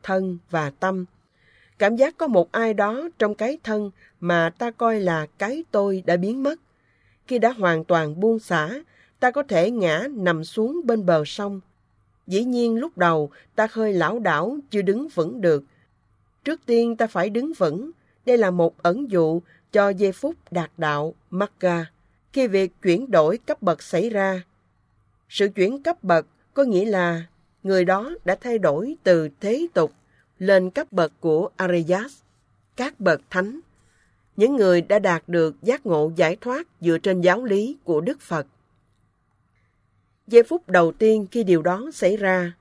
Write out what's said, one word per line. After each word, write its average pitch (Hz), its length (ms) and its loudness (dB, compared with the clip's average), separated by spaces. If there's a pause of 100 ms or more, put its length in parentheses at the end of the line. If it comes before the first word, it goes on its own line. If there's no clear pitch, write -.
thân 190 340 -4 (120)
và 156 200 -4
tâm. 190 360 -4 (720)
Cảm 208 180 2
giác 277 220 -8
có 320 100 -4
một 185 240 0
ai 226 220 -2
đó 220 360 -4 (100)
trong 214 160 -2
cái 262 280 -4
thân 214 280 -4 (280)
mà 170 380 0
ta 240 140 -6
coi 226 280 -2
là 165 280 -2 (100)
cái 269 340 -6
tôi 196 340 0
đã 175 120 2
biến 226 260 -4
mất. 294 160 -2 (680)
Khi 247 120 -2
đã 233 120 4
hoàn 175 320 0
toàn 160 360 0
buông 220 200 2
xả, 185 420 -4 (380)
ta 247 120 2
có 277 120 -2
thể 202 280 2
ngã 190 400 0
nằm 180 320 -2
xuống 247 420 -4
bên 226 200 0
bờ 165 200 4
sông. 202 360 -10 (640)
Dĩ 196 160 -2
nhiên 240 320 0
lúc 302 220 -6
đầu 165 320 2 (260)
ta 220 160 0
hơi 220 220 -2
lảo 175 260 0
đảo, 190 380 -2 (120)
chưa 202 120 -2
đứng 208 260 -2
vững 202 340 -4
được. 156 220 2 (800)
Trước 311 220 -6
tiên 233 300 2
ta 226 120 0
phải 190 220 -2
đứng 254 240 -4
vững. 190 380 -4 (340)
Đây 247 120 4
là 202 140 2
một 170 320 0
ẩn 220 280 -2
dụ 170 300 2 (300)
cho 202 180 2
giây 196 220 0
phút 302 240 -6 (160)
đạt 170 260 -6
đạo, 151 360 -2 (160)
Magga, 175 560 -2 (480)
khi 262 140 2
việc 190 340 -2
chuyển 208 300 0
đổi 170 260 4
cấp - 240 -6
bậc 175 200 -2
xảy 185 280 -2
ra. 190 340 -2 (840)
Sự 202 260 0
chuyển 240 280 0
cấp 330 200 -4
bậc 170 240 2 (260)
có 277 100 2
nghĩa 208 220 2
là 175 400 -2 (380)
người 190 220 2
đó 202 260 0 (140)
đã 190 160 0
thay 240 160 -2
đổi 190 460 -2
từ 165 260 4 (100)
thế 254 340 -2
tục 160 180 0 (480)
lên 185 300 4
cấp 285 220 -8
bậc 175 280 0
của 165 360 0
Ariyas, 180 680 -2 (540)
các 269 240 -8
bậc 170 300 0
thánh, 208 300 -4 (800)
những 247 180 2
người 185 260 4
đã 208 180 2
đạt 180 280 0
được 165 360 0
giác 254 220 -2
ngộ 160 300 0
giải 160 200 2
thoát 269 320 -8 (140)
dựa 170 160 2
trên 185 240 0
giáo 185 220 2
lý 220 400 -2
của 156 180 0
Đức 233 200 -4
Phật. 156 260 -6 (1800)
Giây 233 160 10
phút 330 260 -4
đầu 170 220 6
tiên 220 400 2
khi 233 120 -2
điều 175 180 4
đó 190 320 -2
xảy 202 240 0
ra 185 440 0